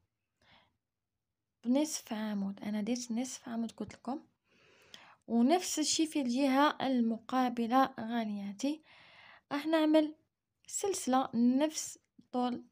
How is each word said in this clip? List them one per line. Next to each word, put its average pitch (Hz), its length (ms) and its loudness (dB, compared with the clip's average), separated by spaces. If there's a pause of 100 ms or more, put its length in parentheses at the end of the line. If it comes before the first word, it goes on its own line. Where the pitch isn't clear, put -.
(1600)
بنصف 277 480 0
عمود. 208 480 -4
انا 208 220 -4
ديت 240 300 -4
نصف 254 360 -6
عمود 226 240 -6
قلت 208 220 -10
لكم، 277 320 -10 (1000)
ونفس 262 500 2
الشي 311 280 0
في 311 140 -2
الجهة 269 680 2
المقابلة 240 1120 0
غالياتي. 220 840 -4 (680)
راح 294 140 -4
نعمل 311 480 4 (520)
سلسلة 262 680 -2
نفس 262 640 0 (200)
الطول 247 540 -4